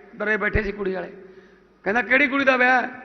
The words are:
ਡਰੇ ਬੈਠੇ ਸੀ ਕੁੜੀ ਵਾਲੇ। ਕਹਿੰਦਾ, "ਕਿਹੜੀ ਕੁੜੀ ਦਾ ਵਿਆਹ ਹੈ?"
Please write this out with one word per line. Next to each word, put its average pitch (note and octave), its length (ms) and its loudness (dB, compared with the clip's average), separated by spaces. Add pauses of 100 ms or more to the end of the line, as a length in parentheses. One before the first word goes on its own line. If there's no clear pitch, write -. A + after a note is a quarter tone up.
(160)
ਡਰੇ G#3 200 -2
ਬੈਠੇ G3+ 260 0
ਸੀ G3+ 100 -4
ਕੁੜੀ G3 200 -4
ਵਾਲੇ। F3+ 200 -8 (720)
ਕਹਿੰਦਾ, A3 180 0
"ਕਿਹੜੀ B3+ 240 2
ਕੁੜੀ C#4 180 0
ਦਾ C4 120 4
ਵਿਆਹ B3 260 4
ਹੈ?" B3+ 60 -4 (160)